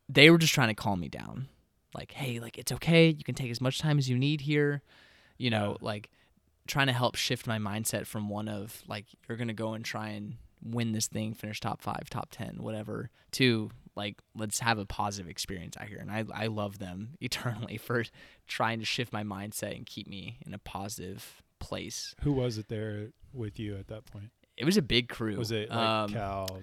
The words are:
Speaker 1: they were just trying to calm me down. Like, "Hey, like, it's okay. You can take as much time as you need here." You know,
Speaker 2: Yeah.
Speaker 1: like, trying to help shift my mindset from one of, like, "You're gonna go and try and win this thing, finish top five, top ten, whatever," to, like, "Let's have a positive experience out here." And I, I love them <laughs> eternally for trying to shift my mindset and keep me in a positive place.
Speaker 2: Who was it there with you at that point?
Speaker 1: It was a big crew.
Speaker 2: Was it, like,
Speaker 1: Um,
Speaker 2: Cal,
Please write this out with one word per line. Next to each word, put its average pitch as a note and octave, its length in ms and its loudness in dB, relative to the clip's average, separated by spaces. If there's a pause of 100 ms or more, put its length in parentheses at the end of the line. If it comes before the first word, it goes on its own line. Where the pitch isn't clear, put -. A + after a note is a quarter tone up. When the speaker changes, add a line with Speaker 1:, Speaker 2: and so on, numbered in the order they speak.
Speaker 1:
they C#3+ 220 12
were E3+ 80 12
just D#3+ 160 6
trying C3 140 6
to A2 80 2
calm G2 240 0
me D2+ 100 -6
down. A1+ 400 -10 (460)
Like, - 160 -10
"Hey, B2 280 -4
like, A#2 200 -12
it's - 120 -4
okay. E3 380 8
You D3+ 140 0
can B2+ 100 -2
take B2+ 160 -4
as A#2+ 100 -4
much B2+ 200 2
time D3+ 180 4
as C3+ 100 4
you B2+ 120 4
need C#3+ 220 2
here." C#3+ 420 2 (560)
You B2 100 2
know, G#2 220 2 (100)
Speaker 2:
Yeah. - 40 -6
Speaker 1:
like, G#2 260 -6 (560)
trying C#3 200 2
to C3 60 4
help B2 220 2
shift - 320 -2
my A2+ 100 0
mindset G#2+ 480 -2
from G#2+ 240 -4
one G#2 180 -4
of, G#2 400 -8
like, G#2 200 -8 (200)
"You're A#2 100 -6
gonna A#2 180 -2
go A2 180 -2
and A2 100 -8
try G#2+ 260 -6
and G#2+ 280 -8 (240)
win A#2 300 0
this A2 160 0
thing, A2 260 -4
finish G#2+ 260 -8
top G#2+ 220 -4
five, - 300 -6
top - 200 -6
ten, - 300 -8
whatever," A2 480 -6 (220)
to, A2+ 400 4 (240)
like, G#2 260 -8 (140)
"Let's G#2+ 240 -4
have A2+ 180 4
a G2+ 80 -4
positive G2+ 440 -4
experience F2+ 480 -8
out G#2 100 -12
here." G#2 100 -12
And G2+ 140 -10
I, A2 200 -2
I G#2+ 160 -4
love G#2 300 -4
them G2+ 400 -10
<laughs> - 40 -20
eternally A2+ 560 -4
for A#2+ 260 -2 (420)
trying A2+ 340 0
to A2 60 -6
shift - 260 -2
my G#2+ 120 -4
mindset G#2 520 -6
and B2 120 -12
keep - 200 -12
me G2 380 -12
in - 80 -10
a G2+ 60 -10
positive G2 840 -10 (180)
place. - 640 -8
Speaker 2:
Who C#3+ 120 4
was B2 240 0
it G#2+ 100 -6
there G#2+ 440 -6 (220)
with A2 260 -8
you G#2 180 -6
at G2 100 -12
that G#2+ 180 -12
point? G#2 260 -14 (260)
Speaker 1:
It - 80 -4
was F3 120 6
a G3 40 6
big A#2+ 260 2
crew. A2 300 -4
Speaker 2:
Was A2+ 140 -2
it, A2 180 -2
like, A2+ 100 -2
Speaker 1:
Um, A2 320 2
Speaker 2:
Cal, G2 520 -4